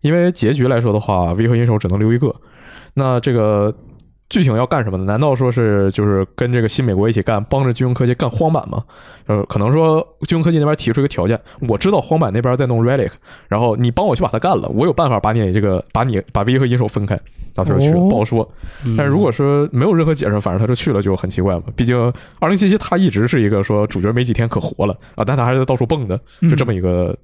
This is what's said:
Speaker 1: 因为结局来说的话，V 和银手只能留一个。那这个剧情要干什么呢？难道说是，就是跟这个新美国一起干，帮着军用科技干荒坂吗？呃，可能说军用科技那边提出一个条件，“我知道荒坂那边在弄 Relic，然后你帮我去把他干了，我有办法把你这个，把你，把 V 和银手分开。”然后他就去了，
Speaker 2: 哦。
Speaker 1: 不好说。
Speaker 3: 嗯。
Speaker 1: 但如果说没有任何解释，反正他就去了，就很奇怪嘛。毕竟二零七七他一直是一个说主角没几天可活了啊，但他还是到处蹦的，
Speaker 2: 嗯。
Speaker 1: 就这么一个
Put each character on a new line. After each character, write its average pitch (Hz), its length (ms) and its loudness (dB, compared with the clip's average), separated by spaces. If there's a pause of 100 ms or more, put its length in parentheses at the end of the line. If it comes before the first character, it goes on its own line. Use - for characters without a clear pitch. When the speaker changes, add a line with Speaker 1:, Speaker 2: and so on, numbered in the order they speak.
Speaker 1:
因 147 120 2
为 175 180 2
结 117 220 0
局 127 140 2
来 127 120 2
说 117 140 0
的 107 60 2
话， 90 340 0
V 110 140 0
和 120 80 2
银 117 100 2
手 110 120 2
只 101 120 -2
能 98 100 0
留 110 140 2
一 120 40 2
个。 127 160 0 (600)
那 131 260 0
这 127 140 -2
个 107 420 0 (540)
剧 190 140 2
情 127 120 2
要 120 100 2
干 135 180 -2
什 107 80 -4
么 92 60 -4
呢？ 92 60 -4
难 104 160 -2
道 143 160 2
说 123 160 0
是， 104 400 2
就 104 140 0
是 95 200 2 (100)
跟 123 180 -2
这 120 80 2
个 110 80 0
新 131 160 -2
美 110 80 0
国 101 160 2
一 - 20 0
起 110 100 0
干， 107 240 -2
帮 139 200 -2
着 123 80 0
军 127 120 -2
用 123 80 0
科 123 120 -2
技 123 80 2
干 123 160 -2
荒 160 240 0
坂 156 160 -2
吗？ - 140 -6 (420)
呃， 104 200 0
可 - 120 -6
能 107 160 0
说 160 260 2 (280)
军 170 100 0
用 160 60 0
科 170 80 2
技 160 80 2
那 147 40 0
边 151 140 0
提 113 160 -2
出 139 80 0
一 - 20 2
个 139 40 0
条 92 200 -2
件 110 100 0 (300)
，“我 110 100 0
知 185 140 0
道 196 80 2
荒 160 200 -2
坂 127 120 0
那 110 100 -2
边 127 140 0
在 135 120 0
弄 117 180 2
Relic， 131 240 0 (400)
然 101 100 0
后 113 160 2
你 120 140 0
帮 - 160 0
我 156 100 0
去 - 60 -2
把 170 80 0
他 - 80 -4
干 175 180 0
了， - 140 -4
我 127 160 0
有 170 80 2
办 160 160 0
法 113 100 0
把 107 140 0
你 107 180 0
这 98 80 0
个， 95 320 0
把 113 120 0
你， 110 180 -2 (100)
把 101 120 0
V 123 160 2
和 135 60 2
银 123 120 0
手 120 100 0
分 104 180 -4
开。” 98 140 -2 (340)
然 92 120 -2
后 147 80 0
他 131 40 2
就 135 80 4
去 151 60 4
了， 170 80 4
Speaker 2:
哦。 180 80 4
Speaker 1:
不 208 80 2
好 110 80 2
说。 113 260 -2 (360)
Speaker 3:
嗯。 113 100 -2
Speaker 1:
但 143 100 2
如 139 140 2
果 202 100 2
说 143 440 0
没 123 100 2
有 202 100 2
任 165 120 2
何 160 80 2
解 139 160 -2
释， 104 100 0
反 98 140 -2
正 92 40 0
他 110 80 0
就 123 80 0
去 123 200 -2
了， 101 80 2
就 98 160 0
很 92 120 -4
奇 92 120 -4
怪 95 140 0
嘛。 85 80 -6 (120)
毕 123 80 -2
竟 123 140 2 (420)
二 - 80 0
零 190 100 0
七 190 120 2
七 208 80 2
他 - 200 -2
一 190 120 2
直 104 180 0
是 127 140 0
一 104 80 2
个 101 120 0
说 104 260 0
主 95 140 -4
角 101 120 0
没 123 100 0
几 120 80 -2
天 117 160 0
可 113 100 -4
活 85 280 -4
了 101 120 -4 (180)
啊， - 100 -4
但 127 100 -2
他 131 80 0
还 123 100 0
是 131 120 0
到 131 100 -2
处 123 100 -2
蹦 131 220 -4
的， 95 100 -4 (220)
Speaker 2:
嗯。 170 100 2
Speaker 1:
就 151 60 4
这 139 100 0
么 117 80 -2
一 92 60 -2
个 90 340 0 (100)